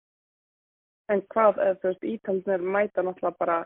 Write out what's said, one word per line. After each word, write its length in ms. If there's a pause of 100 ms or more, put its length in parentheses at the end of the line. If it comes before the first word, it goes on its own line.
(1080)
En 140
hvað, 360
eh, 220
þú 80
veist, 160
Ítalirnir 580
mæta 400
náttúrulega 360
bara, 280